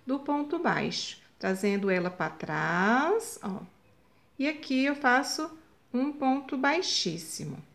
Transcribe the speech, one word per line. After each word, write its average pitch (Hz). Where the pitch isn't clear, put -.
do 269
ponto 294
baixo, 170
trazendo 196
ela 180
pra 170
trás, 190
ó. 196
E 269
aqui 269
eu 285
faço 277
um 262
ponto 277
baixíssimo, 262